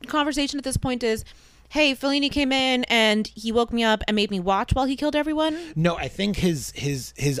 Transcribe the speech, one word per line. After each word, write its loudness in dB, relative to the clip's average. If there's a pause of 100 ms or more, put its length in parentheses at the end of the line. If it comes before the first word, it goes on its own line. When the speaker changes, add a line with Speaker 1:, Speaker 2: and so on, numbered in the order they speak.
Speaker 1:
conversation 0
at -8
this -2
point -2
is, 0 (460)
"Hey, 4
Fellini 0
came 0
in 2
and 2
he -6
woke 2
me 0
up 2
and 0
made 2
me -2
watch 0
while 2
he 0
killed -2
everyone?" 0 (180)
Speaker 2:
No, 2
I -6
think -2
his, 0
his, -6
his 0